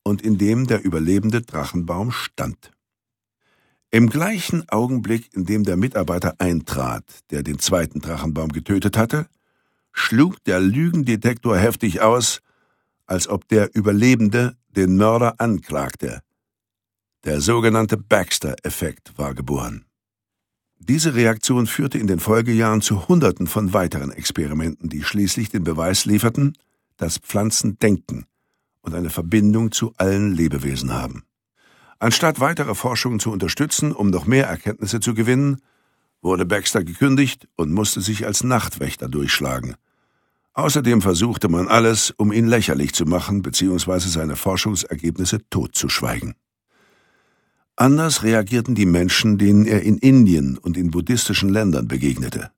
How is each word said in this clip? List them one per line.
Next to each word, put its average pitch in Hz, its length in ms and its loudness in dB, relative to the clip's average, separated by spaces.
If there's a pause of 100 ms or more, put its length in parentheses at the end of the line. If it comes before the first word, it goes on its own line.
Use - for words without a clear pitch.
und 101 200 -2
in 107 160 2
dem 110 280 2
der 113 160 0
überlebende 98 600 0
Drachenbaum 87 680 -6
stand. - 600 -10 (1200)
Im 117 180 6
gleichen 170 640 -2
Augenblick, 113 640 -2
in 95 100 -4
dem 104 200 0
der 92 120 0
Mitarbeiter 90 640 -2
eintrat, 67 640 -4 (260)
der 73 120 -6
den 71 160 -6
zweiten 82 420 -2
Drachenbaum 78 520 -6
getötet 95 440 -2
hatte, 113 300 0 (640)
schlug 147 520 0
der 92 160 0
Lügendetektor 120 960 0
heftig 104 420 0
aus, 113 400 2 (680)
als 92 220 -4
ob 95 200 -4
der 104 280 2
Überlebende 113 800 2 (120)
den 92 280 2
Mörder 113 420 4
anklagte. 73 840 -6 (1000)
Der 73 180 -2
sogenannte 110 560 2
Baxter-Effekt - 1200 -4
war 69 160 -6
geboren. 64 500 -8 (920)
Diese 151 360 0
Reaktion 117 520 2
führte - 320 -2
in 110 80 -2
den 92 140 0
Folgejahren 110 600 2
zu 101 280 -2
Hunderten 117 380 2
von 98 280 -2
weiteren 78 360 -2
Experimenten, 80 800 -6
die 76 140 -8
schließlich 101 480 -2
den 101 120 -2
Beweis 82 440 -2
lieferten, 117 500 2 (400)
dass 82 220 -6
Pflanzen 104 600 -4
denken 98 460 0 (560)
und 80 140 -10
eine 85 160 -4
Verbindung 104 640 2
zu - 260 -4
allen 98 340 0
Lebewesen 67 640 -2
haben. 64 300 -8 (760)
Anstatt 120 420 0
weitere 143 340 -2
Forschungen 120 460 -4
zu 113 100 -2
unterstützen, 110 640 -2
um 104 160 0
noch 87 180 0
mehr 131 200 4
Erkenntnisse 104 540 -6
zu 120 120 -2
gewinnen, 127 480 0 (640)
wurde 90 240 0
Baxter 101 380 0
gekündigt 135 600 0 (100)
und 78 140 -2
musste 101 300 -2
sich 104 240 -4
als 104 200 -4
Nachtwächter 87 640 -4
durchschlagen. 65 640 -4 (800)
Außerdem 139 480 2
versuchte 98 480 0
man 87 180 0
alles, 113 440 2
um 107 200 0
ihn 113 140 2
lächerlich 80 480 0
zu 85 100 0
machen 90 380 -2
beziehungsweise 90 640 -2
seine 80 280 -4
Forschungsergebnisse 90 1040 -2 (100)
totzuschweigen. - 840 -4 (1400)
Anders 143 460 2
reagierten 113 520 2
die 104 120 2
Menschen, 92 520 2
denen 104 260 6
er 107 180 2
in 107 140 4
Indien 90 640 6
und 85 180 -4
in 90 140 -2
buddhistischen 98 580 0
Ländern 92 400 2
begegnete. 64 680 -4